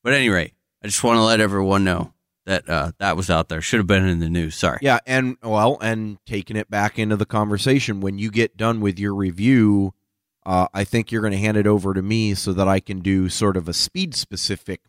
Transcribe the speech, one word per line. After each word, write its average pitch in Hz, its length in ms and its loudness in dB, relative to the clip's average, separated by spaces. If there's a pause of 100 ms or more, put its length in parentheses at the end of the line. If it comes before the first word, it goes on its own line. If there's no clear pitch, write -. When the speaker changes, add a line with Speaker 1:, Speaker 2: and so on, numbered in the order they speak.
Speaker 1:
But 123 100 2
anyway, 107 400 2 (300)
I 107 40 -10
just - 160 -2
wanna 117 220 4
let 110 160 4
everyone 98 420 2
know 90 300 -2 (320)
that, 92 240 -4
uh, 82 300 -2
that 95 180 0
was 90 120 -4
out 82 200 2
there. 80 120 -6
Should 117 200 0
have 92 60 0
been 95 200 4
in 87 120 2
the 82 100 0
news. 82 260 -2
Sorry. - 260 -2
Speaker 2:
Yeah, 131 240 2
and, 131 380 -2
well, 113 380 2
and 110 440 -4
taking 107 300 -8
it 107 140 -6
back 104 280 -2
into 107 200 0
the 104 80 0
conversation, 107 720 0
when 98 180 -4
you 107 140 -6
get 113 240 0
done 113 240 -2
with 101 180 0
your 101 160 -2
review, 101 800 2 (520)
uh, 92 280 2
I 98 120 -2
think 113 260 -2
you're 113 100 -2
gonna 104 140 -2
hand 107 220 0
it 104 100 2
over 98 260 2
to 95 80 0
me 107 320 0
so 95 200 -2
that 95 160 2
I 95 100 2
can 95 220 -8
do 95 260 2
sort 95 300 0
of 82 100 -4
a 87 60 -6
speed-specific 107 1160 -6